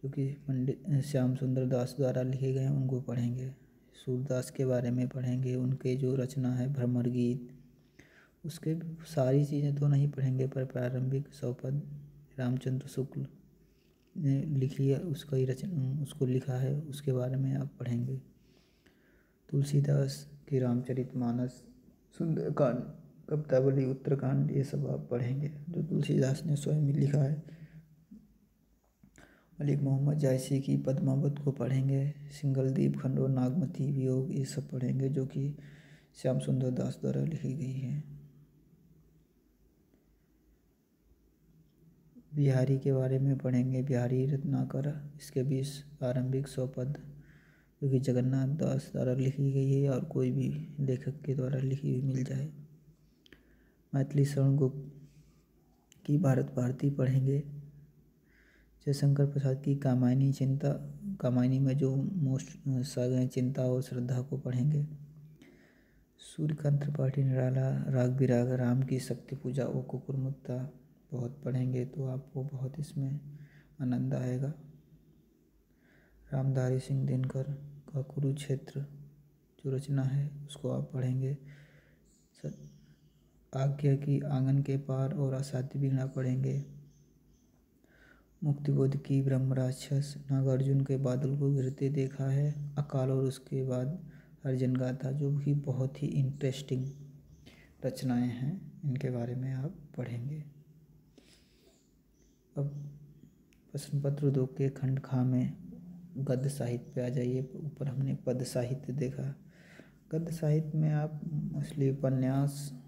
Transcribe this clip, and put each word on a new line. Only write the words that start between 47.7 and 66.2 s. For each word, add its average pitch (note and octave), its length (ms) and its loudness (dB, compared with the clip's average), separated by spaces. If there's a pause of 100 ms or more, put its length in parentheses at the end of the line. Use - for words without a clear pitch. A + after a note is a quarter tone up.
जो C#3 60 2
कि C3 100 6
जगन्नाथ B2+ 480 2
दास C#3 460 0
द्वारा B2+ 200 2
लिखी C3+ 400 2
गई C3+ 280 4
है C#3 80 4
और C3 160 0
कोई C3 260 0
भी C#3 360 -2 (120)
लेखक C3+ 420 -2
के C3+ 140 -2
द्वारा C3 240 0
लिखी C3+ 320 0
हुई C3 100 0
मिल C3 220 0
जाए। C3+ 260 -4 (1500)
मैथिली C#3 300 4
शरण C#3 300 4
गुप्त - 520 0 (960)
की D3 120 4
भारत C3+ 280 4
भारती C3 440 0
पढ़ेंगे। C3+ 540 2 (1400)
जयशंकर C#3+ 400 4
प्रसाद C3+ 360 0
की C#3 140 2
कामायनी C3 580 4
चिंता, C3+ 360 2 (520)
कामायनी B2 380 4
में C3+ 180 4
जो C3+ 180 2
मोस्ट, C#3 520 0 (220)
सागर B2+ 580 2
चिंता C3 360 0
और B2+ 180 2
श्रद्धा B2+ 400 -2
को C3 160 -4
पढ़ेंगे। D3 500 2 (1300)
सूर्यकांत D3 640 0